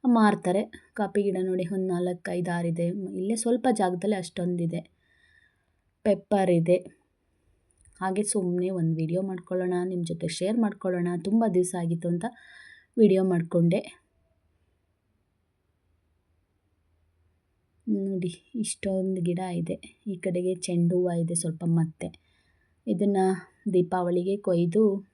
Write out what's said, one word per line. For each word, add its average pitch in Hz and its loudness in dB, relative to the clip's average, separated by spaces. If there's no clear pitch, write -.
ಮಾರ್ತಾರೆ. 208 2
ಕಾಪಿ 202 0
ಗಿಡ 190 0
ನೋಡಿ, 185 0
ಒಂದ್ 190 -2
ನಾಲ್ಕ್, 180 -4
ಐದ್, 180 -4
ಆರ್ 175 -2
ಇದೆ. 170 -2
ಇಲ್ಲೇ 196 -2
ಸ್ವಲ್ಪ 233 0
ಜಾಗದಲ್ಲಿ 196 0
ಅಷ್ಟೊಂದಿದೆ. 175 -4
ಪೆಪ್ಪರ್ 196 2
ಇದೆ. 175 2
ಹಾಗೆ 190 -2
ಸುಮ್ನೆ 180 0
ಒಂದ್ 165 0
ವಿಡಿಯೋ 165 -2
ಮಾಡ್ಕೊಳ್ಳೋಣ, 185 -4
ನಿಮ್ 180 -4
ಜೊತೆ 165 -6
ಶೇರ್ 190 -2
ಮಾಡ್ಕೊಳ್ಳೋಣ, 185 0
ತುಂಬ 226 2
ದಿವಸ 180 2
ಆಗಿತ್ತು 170 -2
ಅಂತ 175 -2
ವಿಡಿಯೋ 190 6
ಮಾಡ್ಕೊಂಡೆ. 170 2
ನೋಡಿ, 196 -2
ಇಷ್ಟೊಂದು 190 -2
ಗಿಡ 175 -2
ಇದೆ. - -8
ಈ 196 -6
ಕಡೆಗೆ 180 -2
ಚೆಂಡು 175 0
ಹೂವ 180 2
ಇದೆ 170 -2
ಸ್ವಲ್ಪ 165 -4
ಮತ್ತೆ. 165 -2
ಇದನ್ನ 202 2
ದೀಪಾವಳಿಗೆ 180 0
ಕೊಯ್ದು 190 2